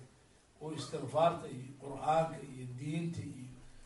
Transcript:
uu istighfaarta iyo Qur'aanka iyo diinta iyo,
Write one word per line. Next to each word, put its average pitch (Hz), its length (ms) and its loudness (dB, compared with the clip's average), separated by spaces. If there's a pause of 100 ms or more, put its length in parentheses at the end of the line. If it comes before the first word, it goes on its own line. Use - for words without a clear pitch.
(600)
uu 156 120 -4
istighfaarta 151 720 2
iyo 123 300 -8
Qur'aanka 147 640 2
iyo 131 340 -8
diinta 160 480 -2
iyo, 123 240 -6 (400)